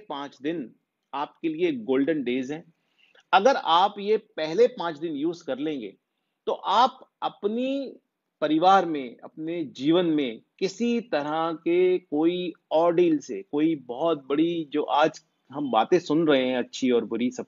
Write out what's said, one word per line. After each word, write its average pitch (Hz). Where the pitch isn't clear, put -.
पांच 143
दिन 147
आपके 147
लिए 160
गोल्डन 139
डेज 127
हैं। 151
अगर 214
आप 185
ये 202
पहले 175
पांच 170
दिन 156
यूज़ 165
कर 131
लेंगे 139
तो 226
आप 240
अपनी 247
परिवार 170
में, 139
अपने 165
जीवन 160
में 139
किसी 233
तरह 160
के 180
कोई 175
ऑर्डिल 165
से, -
कोई 156
बहुत 143
बड़ी 160
जो 147
आज 151
हम 139
बातें 113
सुन 160
रहे 135
हैं 127
अच्छी 123
और 117
बुरी 117
सब 117